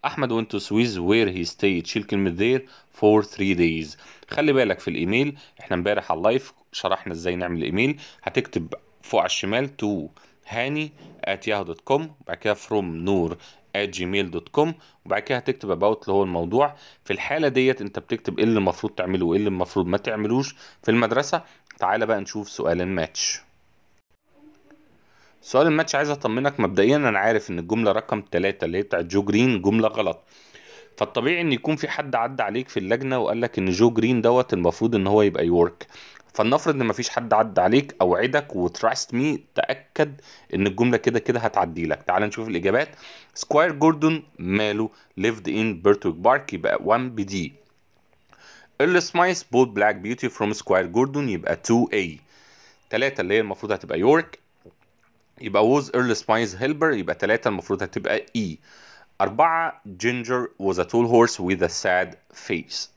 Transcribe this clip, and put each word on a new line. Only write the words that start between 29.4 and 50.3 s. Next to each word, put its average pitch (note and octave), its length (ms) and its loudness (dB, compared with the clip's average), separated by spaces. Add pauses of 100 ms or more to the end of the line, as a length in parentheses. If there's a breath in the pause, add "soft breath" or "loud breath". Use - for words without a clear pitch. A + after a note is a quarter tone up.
جملة A2 260 2
غلط، G2 360 -4 (720 loud breath)
فالطبيعي D3 440 -2
إن D#3+ 120 0
يكون D3 240 0
في D3 120 -6
حد C#3+ 260 -6
عدى B2 280 -2
عليك A2 260 -4
في - 80 -10
اللجنة B2 420 -2
وقال A2+ 220 -2
لك A#2 180 -2
إن F#2+ 120 0
جو A2 200 6
جرين A#2 300 2
دوت B2 320 4
المفروض F#2 420 0
إن F#2+ 120 2
هو G#2+ 160 6
يبقى F2 240 2
يورك. E2+ 400 2 (480 loud breath)
فلنفرض C3 400 2
إن C3 120 0
مفيش A2+ 220 -2
حد A#2 240 -2
عدى G#2+ 280 2
عليك، A#2+ 400 2
أوعدك G#2+ 560 0
وتراست F#2 580 -2
مي، C#3 300 -2 (100)
تأكد - 640 -2 (340 loud breath)
إن F#2+ 120 2
الجملة A#2 300 2
كده A#2 220 0
كده A#2+ 220 -2
هتعدي F2 460 -2
لك. D2+ 160 -2
تعال F#2 200 0
نشوف A2 260 -6
الإجابات. G2 400 0 (460 loud breath)
سكواير D#3+ 380 2
جوردون D#3 500 2 (160)
ماله G#2 520 0 (300 soft breath)
lived A2 260 -2
in G2+ 360 -2
بيرتويك G2+ 320 0
بارك، A#2+ 380 0
يبقى D#2+ 320 -2
وان B2 260 0
بي G#2+ 140 -6
دي. G2 280 -6 (1300 loud breath)
إيرل F3 220 4
سمايث F3 400 0
bought B2 260 4
black G#2 260 2 (120)
beauty B2 220 -4 (100)